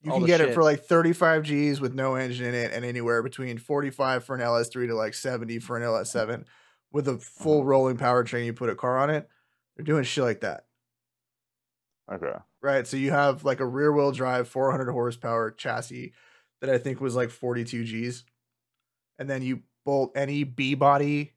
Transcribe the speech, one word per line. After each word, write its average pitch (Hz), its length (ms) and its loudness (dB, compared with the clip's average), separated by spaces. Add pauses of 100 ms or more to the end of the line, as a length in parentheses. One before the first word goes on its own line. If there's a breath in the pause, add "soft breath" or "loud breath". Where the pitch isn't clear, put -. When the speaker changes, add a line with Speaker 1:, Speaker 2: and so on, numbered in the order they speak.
Speaker 1:
you 151 100 -6
Speaker 2:
All 170 80 2
Speaker 1:
can 180 40 4
Speaker 2:
the 165 40 6
Speaker 1:
get 165 140 8
it 135 100 6
Speaker 2:
shit. - 20 0
Speaker 1:
for, 165 100 6
like, 151 220 4
thirty-five 165 580 4
Gs 147 380 0
with 127 120 -2
no 135 220 -2
engine 123 320 -4
in 123 80 -2
it, 120 180 -2
and 120 120 -6
anywhere 120 380 0
between 127 340 -8
forty-five 131 680 -2
for 131 100 -6
an 127 60 -4
L 120 160 2
S 117 120 0
three 123 180 -4
to, 117 80 -2
like, 110 200 -2
seventy 117 440 -6
for 120 180 -8
an 117 60 -4
L 117 140 0
S 107 140 -4
seven 113 340 -4 (460 soft breath)
with 139 160 -2
a 127 120 -2
full 151 440 0
Speaker 3:
Mm-hmm. - 20 0
Speaker 1:
rolling 131 320 4
powertrain 123 480 2
you 117 80 -4
put 120 160 -4
a 104 60 -2
car 127 240 -2
on 143 100 2
it. 151 200 -2 (460)
They're 151 100 -10
doing 151 200 2
shit 131 180 -2
like 110 180 0
that. 95 240 -8 (1500)
Speaker 3:
Okay. 82 320 -8 (180)
Speaker 1:
Right, 139 260 -2
so - 80 -8
you 135 160 -2
have, 143 320 2
like, 131 160 0
a 135 60 -2
rear-wheel 143 480 2
drive, 127 340 -2
four 131 240 0
hundred 131 220 -2
horsepower 117 580 -2
chassis 120 640 -8 (480 soft breath)
that 135 80 -4
I 131 80 4
think 123 240 -4
was, 131 140 -2
like, 123 140 0
forty-two 120 560 -4
Gs, 117 380 -8 (960)
and 139 100 -8
then 135 140 -4
you 127 200 -4 (220)
bolt 139 320 0
any 143 280 -2
B 135 300 -2
body. 143 600 2